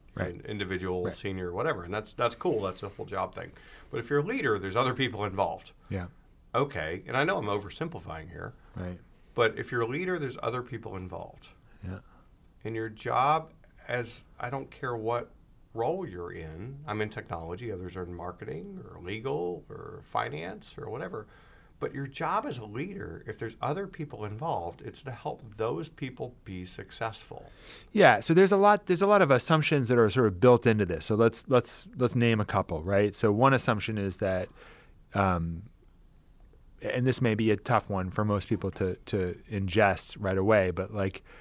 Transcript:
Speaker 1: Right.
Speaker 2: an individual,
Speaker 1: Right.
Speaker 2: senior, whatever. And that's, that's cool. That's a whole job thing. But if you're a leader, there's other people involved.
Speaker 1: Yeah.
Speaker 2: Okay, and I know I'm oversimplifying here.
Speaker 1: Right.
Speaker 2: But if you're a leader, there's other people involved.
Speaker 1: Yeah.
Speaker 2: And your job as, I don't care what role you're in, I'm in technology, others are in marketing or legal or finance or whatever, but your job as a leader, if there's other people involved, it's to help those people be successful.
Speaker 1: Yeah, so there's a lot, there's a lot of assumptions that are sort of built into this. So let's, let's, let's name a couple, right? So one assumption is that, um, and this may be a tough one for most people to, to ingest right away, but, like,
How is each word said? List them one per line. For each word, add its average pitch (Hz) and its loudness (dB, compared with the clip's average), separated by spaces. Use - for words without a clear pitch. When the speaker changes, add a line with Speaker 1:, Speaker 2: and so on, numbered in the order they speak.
Speaker 1:
Right. 92 -4
Speaker 2:
an - -14
individual, 92 -4
Speaker 1:
Right. 92 -6
Speaker 2:
senior, 92 -6
whatever. 107 -4
And 87 -10
that's, 107 -6
that's 120 0
cool. 123 -2
That's 95 -4
a 101 -8
whole 101 -12
job 95 -4
thing. 85 -12
But 127 -6
if 117 -8
you're 143 4
a 151 0
leader, 175 0
there's 95 -4
other 127 2
people 107 -2
involved. 95 -2
Speaker 1:
Yeah. 92 -6
Speaker 2:
Okay, 87 -2
and 123 -4
I 143 2
know 190 -2
I'm 104 -4
oversimplifying 92 -6
here. 90 -10
Speaker 1:
Right. 90 -8
Speaker 2:
But 113 2
if - -8
you're 120 0
a 113 0
leader, 175 -4
there's 131 -6
other 117 -4
people 107 -10
involved. - -12
Speaker 1:
Yeah. 95 -10
Speaker 2:
And 113 -8
your 113 -6
job 127 0
as, 120 -6
I 123 -8
don't 139 -8
care 123 -6
what 117 -2
role 156 -2
you're 87 -10
in, 87 -10
I'm 104 -2
in 107 -2
technology, 92 -8
others 90 -8
are 92 -6
in 87 -8
marketing 90 -10
or 85 -18
legal 135 -6
or - -14
finance 143 -8
or 110 -10
whatever, 107 -10
but - -6
your 139 -8
job 170 -4
as 226 -8
a 110 -12
leader, 110 -10
if - -8
there's 110 -8
other 165 -4
people 117 -10
involved, 107 -6
it's - -12
to - -10
help - -10
those 135 -2
people 127 -10
be 90 -8
successful. - -10
Speaker 1:
Yeah, 135 8
so 160 2
there's 190 8
a 202 8
lot, 208 6
there's 175 2
a 202 6
lot 202 8
of 143 6
assumptions 143 4
that 123 4
are 107 8
sort 117 6
of 90 0
built 123 8
into 107 6
this. 85 -2
So 110 2
let's, 113 4
let's, - 2
let's 123 2
name 117 4
a 104 0
couple, 87 0
right? 98 4
So 107 4
one 131 6
assumption 110 0
is 98 -2
that, 92 -2
um, 87 2
and 123 0
this 131 2
may 113 4
be 110 4
a 104 4
tough - 2
one 92 -2
for 107 0
most 101 0
people 98 0
to, 95 -2
to 90 -2
ingest 98 2
right 98 0
away, 98 6
but, 95 -4
like, 98 -2